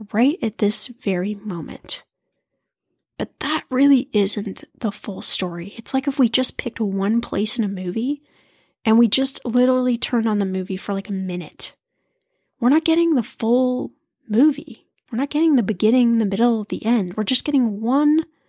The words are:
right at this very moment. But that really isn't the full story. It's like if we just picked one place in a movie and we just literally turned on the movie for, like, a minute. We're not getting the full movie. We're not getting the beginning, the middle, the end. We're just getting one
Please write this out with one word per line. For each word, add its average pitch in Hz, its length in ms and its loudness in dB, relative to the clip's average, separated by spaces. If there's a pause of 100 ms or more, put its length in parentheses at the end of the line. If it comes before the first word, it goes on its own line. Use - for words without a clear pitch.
(120)
right 254 300 2
at 220 160 -4
this 208 300 0
very 196 460 -4
moment. - 680 -10 (1160)
But - 220 -8
that 302 300 -6
really 269 420 4
isn't 202 500 -2 (160)
the 214 140 -4
full 190 300 -10
story. 175 540 -2
It's - 180 -2
like 269 120 0
if 277 120 -4
we 247 100 4
just - 300 0
picked - 200 -10
one 202 420 0
place 214 380 -2
in 214 60 0
a 190 40 -2
movie 202 540 -4 (640)
and 220 140 4
we 233 100 6
just - 360 -2
literally 247 520 2
turned 233 320 -2
on 214 100 0
the 202 60 0
movie 185 320 -4
for, - 160 -6
like, 196 160 -6
a 208 40 -4
minute. 180 640 -6 (840)
We're 233 80 2
not 311 160 4
getting 330 300 2
the 254 80 2
full 247 680 0 (380)
movie. 233 580 0 (240)
We're 226 80 -4
not 277 120 -4
getting 311 260 2
the 233 60 4
beginning, 233 560 2
the 220 80 2
middle, 220 380 2
the - 200 -6
end. 208 320 0
We're 214 80 -2
just 254 200 -4
getting 240 360 0
one 294 460 0 (220)